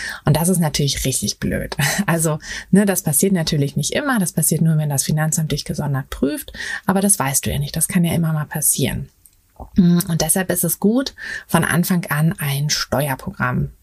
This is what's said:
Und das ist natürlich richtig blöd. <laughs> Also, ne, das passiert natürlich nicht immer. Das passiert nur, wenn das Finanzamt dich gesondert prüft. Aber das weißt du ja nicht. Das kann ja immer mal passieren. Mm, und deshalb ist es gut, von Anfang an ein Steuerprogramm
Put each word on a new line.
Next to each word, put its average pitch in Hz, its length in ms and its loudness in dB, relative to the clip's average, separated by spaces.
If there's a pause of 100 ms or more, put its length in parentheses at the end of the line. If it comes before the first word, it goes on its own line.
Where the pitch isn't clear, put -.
(260)
Und 135 120 4
das 165 120 0
ist 175 100 2
natürlich 147 460 0
richtig - 340 -4
blöd. - 420 -4
<laughs> 143 40 2 (200)
Also, 160 340 0 (320)
ne, 202 140 6
das 190 180 0
passiert 190 300 2
natürlich 156 420 0
nicht 147 160 -2
immer. 269 280 0
Das 175 120 0
passiert 160 300 2
nur, 160 160 4
wenn 151 120 0
das 139 140 0
Finanzamt 156 480 0
dich 147 120 -2
gesondert 143 460 -4
prüft. 294 440 -4 (320)
Aber 190 160 2
das 196 180 2
weißt 135 260 -2
du - 60 -2
ja 143 80 -2
nicht. 143 160 -4
Das 165 120 -2
kann 180 160 2
ja 165 100 0
immer 165 200 0
mal 151 120 -2
passieren. 139 640 -2 (680)
Mm, 175 320 6
und 165 140 0
deshalb 180 300 0
ist 180 120 -2
es 165 160 -2
gut, 240 340 0 (340)
von 160 160 2
Anfang 175 420 0
an 151 320 2
ein 143 320 -2
Steuerprogramm 131 1000 -2 (140)